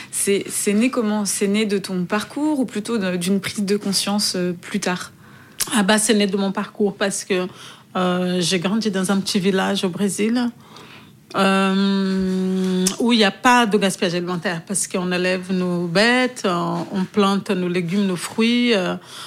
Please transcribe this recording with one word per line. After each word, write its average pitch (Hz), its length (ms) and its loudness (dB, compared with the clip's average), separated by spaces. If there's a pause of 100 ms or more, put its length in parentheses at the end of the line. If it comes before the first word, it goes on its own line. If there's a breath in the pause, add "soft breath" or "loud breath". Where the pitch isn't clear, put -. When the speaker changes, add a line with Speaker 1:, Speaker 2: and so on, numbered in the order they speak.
(100)
Speaker 1:
C'est, - 380 0
c'est - 240 -2
né 226 180 4
comment ? 214 340 0
C'est 202 220 0
né 208 180 2
de 202 140 0
ton 180 280 -4
parcours 277 520 -2
ou 262 60 0
plutôt 214 340 -4
de, 185 180 -2
d'une 185 220 0
prise 202 260 -4
de 202 120 2
conscience, 202 580 -2
euh, 180 180 0
plus 175 280 -6
tard ? - 320 -4 (640 loud breath)
Speaker 2:
Ah 208 80 2
bah, 214 140 4
c'est 220 160 2
né 202 120 4
de 190 100 -2
mon 196 140 0
parcours 202 460 -2
parce 196 280 -2
que, 185 220 -2 (480 loud breath)
euh, 180 460 0
j'ai 175 180 0
grandi 208 320 0
dans 190 220 0
un 196 80 2
petit 196 180 -2
village 190 460 2
au 190 60 0
Brésil, 208 600 0 (840 loud breath)
euh, 190 1500 2 (140)
où 240 140 2
il 233 60 4
y 214 60 4
a 196 60 4
pas 247 360 4
de 202 120 2
gaspillage 185 360 0
alimentaire 175 520 -4
parce - 220 -2
qu'on 180 240 -2
élève 185 400 -2
nos 180 340 0
bêtes, 240 580 2
on, 170 480 0
on 190 120 0
plante 196 460 2
nos 180 180 0
légumes, 180 380 0
nos 180 100 0
fruits, 233 580 2
euh, 180 200 0 (320 loud breath)